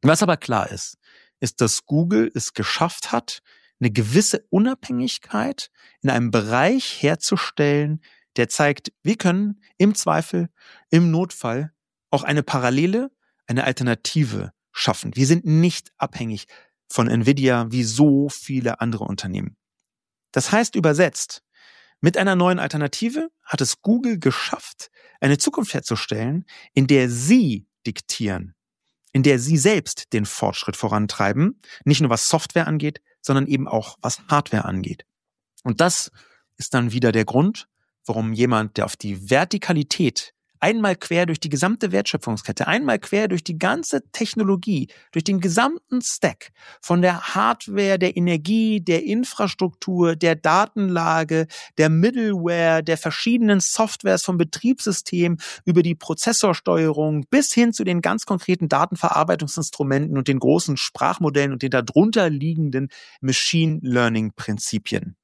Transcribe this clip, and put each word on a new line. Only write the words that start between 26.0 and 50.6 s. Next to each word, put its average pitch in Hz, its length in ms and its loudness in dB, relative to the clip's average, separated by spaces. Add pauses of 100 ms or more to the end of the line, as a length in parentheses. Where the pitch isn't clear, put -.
in 135 100 4
der 131 240 4
sie 127 560 2 (220)
diktieren, 92 680 -6 (600)
in 135 100 4
der 135 160 6
sie 147 180 2
selbst - 560 0
den 104 140 0
Fortschritt - 480 -4
vorantreiben, 107 840 -2 (260)
nicht 143 160 4
nur 135 100 2
was - 180 0
Software 165 380 0
angeht, 151 340 -4 (180)
sondern 139 280 0
eben 135 200 -2
auch - 360 -4
was - 240 -6
Hardware 143 380 0
angeht. - 420 -6 (560)
Und 117 180 -2
das - 300 0 (460)
ist - 180 -8
dann 120 160 0
wieder 120 200 2
der 110 140 2
Grund, 165 420 0 (380)
warum 110 260 -4
jemand, 113 460 0
der 101 80 0
auf 101 100 -8
die 98 340 -10
Vertikalität 160 1040 0 (260)
einmal 208 360 2
quer 170 300 0
durch 160 160 -4
die 156 80 -6
gesamte 180 420 0
Wertschöpfungskette, - 720 -4
einmal 233 340 0
quer 208 280 -2
durch 180 160 -2
die 160 160 -8
ganze 269 520 -2
Technologie, 196 760 -2 (240)
durch 160 140 -4
den 190 160 0
gesamten 247 600 0
Stack, - 500 -4 (300)
von 175 200 2
der 175 340 0
Hardware, 202 640 0
der 180 160 0
Energie, 185 640 0
der 165 240 0
Infrastruktur, 190 1120 -2
der 165 200 2
Datenlage, 160 1120 0 (300)